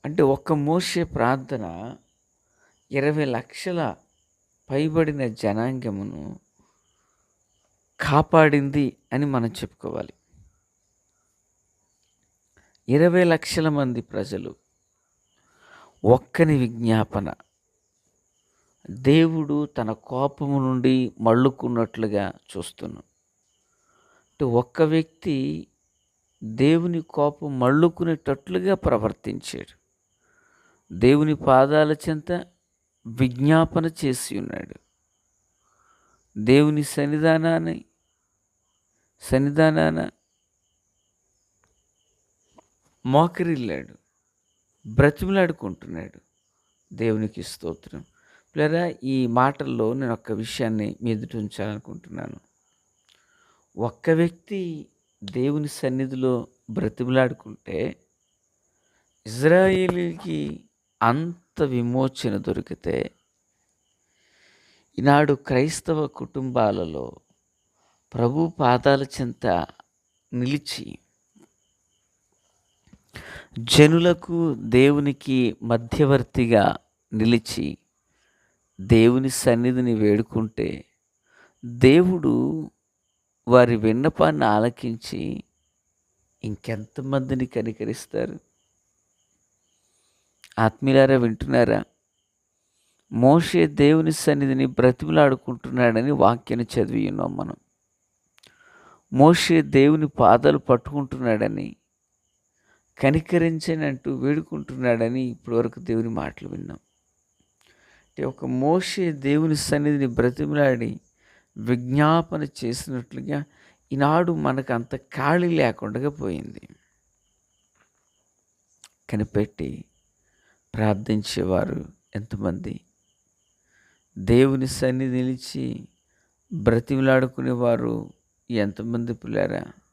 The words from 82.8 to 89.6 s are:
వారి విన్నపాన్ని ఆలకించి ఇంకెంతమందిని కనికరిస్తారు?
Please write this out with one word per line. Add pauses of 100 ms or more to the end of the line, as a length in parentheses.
వారి
విన్నపాన్ని
ఆలకించి (1000)
ఇంకెంతమందిని
కనికరిస్తారు? (2250)